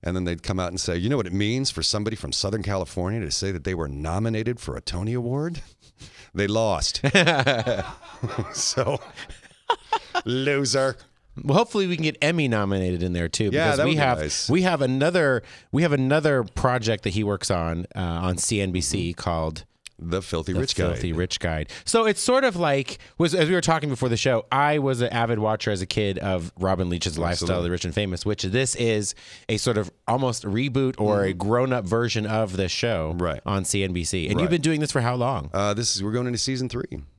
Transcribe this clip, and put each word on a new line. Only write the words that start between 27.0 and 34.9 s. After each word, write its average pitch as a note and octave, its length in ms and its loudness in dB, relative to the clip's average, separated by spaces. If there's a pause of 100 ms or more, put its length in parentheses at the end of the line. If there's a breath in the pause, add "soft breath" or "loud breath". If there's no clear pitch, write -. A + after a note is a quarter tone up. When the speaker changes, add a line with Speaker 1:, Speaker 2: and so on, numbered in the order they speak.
Speaker 2:
Lifestyle E2+ 140 0
Speaker 1:
Absolutely. F2 280 0
Speaker 2:
of F2 40 -2
the E2+ 80 -2
Rich F2+ 140 -4
and E2+ 100 -6
Famous, F#2+ 300 -2
which G#2+ 180 -2
this A#2 320 0
is A2 400 0 (320 loud breath)
a A2 100 -2
sort A2+ 200 2
of G2+ 120 -2 (200)
almost B2 340 0
reboot B2+ 560 0
or G#2 240 2
a F#2+ 60 2
Speaker 1:
Mm-hmm. F#2 80 -4
Speaker 2:
grown-up A#2+ 480 0
version A2+ 420 0
of G#2+ 300 -2
this F#2 160 0
show E2+ 440 -2
Speaker 1:
Right. E2+ 280 -2
Speaker 2:
on G2 200 0
C G2 200 0
N F#2 80 -2
B F2 100 -2
C. E2 240 -2
And - 80 0
Speaker 1:
Right. - 60 2
Speaker 2:
you've F3 100 2
been E3+ 100 2
doing D3+ 200 2
this D3+ 100 -2